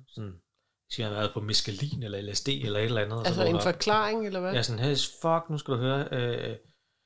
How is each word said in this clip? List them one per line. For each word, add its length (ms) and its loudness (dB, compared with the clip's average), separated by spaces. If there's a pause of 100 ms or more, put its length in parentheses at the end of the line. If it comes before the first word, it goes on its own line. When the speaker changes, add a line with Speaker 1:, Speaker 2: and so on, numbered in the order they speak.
Speaker 1:
sådan, 260 -10 (540)
hvis 120 -6
man 80 -2
havde 120 -4
været 140 0
på 80 -6
meskalin 640 -2
eller 180 -6
L 140 -8
S 60 2
D 60 -4
eller 320 0
et 60 2
eller 160 2
andet, 180 -2
og 60 -2
så 20 2
Speaker 2:
Altså 140 2
en 40 4
Speaker 1:
vågner 140 4
op. 40 0
Speaker 2:
forklaring, 640 2
eller 120 -4
hvad? 140 -2
Speaker 1:
Ja, 100 2
sådan, 220 -2
"Hey, 100 4 (260)
fuck, 280 2
nu 80 -2
skal 160 -2
du 60 2
høre, 320 0
øh, 460 -2 (480)